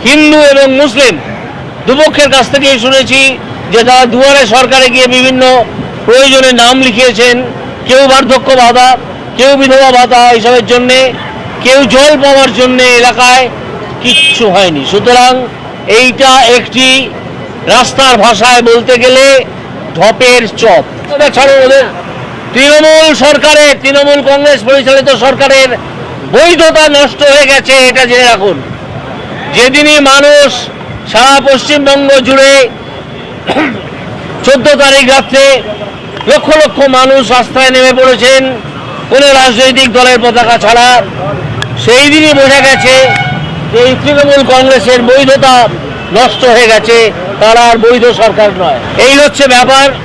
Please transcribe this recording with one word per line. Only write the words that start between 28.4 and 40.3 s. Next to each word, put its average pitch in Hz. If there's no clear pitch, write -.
যেদিনই 294
মানুষ 285
সারা 262
পশ্চিমবঙ্গ 277
জুড়ে 269
চোদ্দ 254
তারিখ 277
রাত্রে 269
লক্ষ 277
লক্ষ 254
মানুষ 262
রাস্তায় 254
নেমে 254
পড়েছেন 262
কোনো 277
রাজনৈতিক 262
দলের 254
পতাকা 233